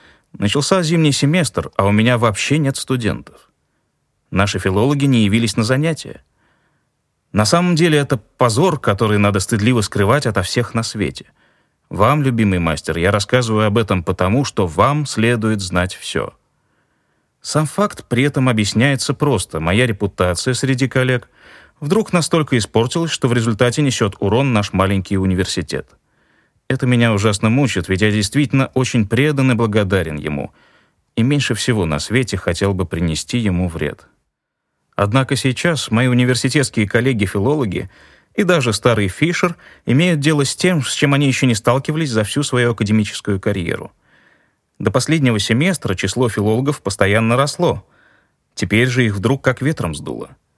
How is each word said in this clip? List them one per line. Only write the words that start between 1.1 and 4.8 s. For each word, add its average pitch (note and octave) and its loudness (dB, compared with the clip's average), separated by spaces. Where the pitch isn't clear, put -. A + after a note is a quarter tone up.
семестр, C#3+ 0
а G2 2
у G2+ 4
меня A2+ 2
вообще A#2+ 0
нет C#3 0
студентов. G#2 -6
Наши F#2+ -2
филологи B2+ 0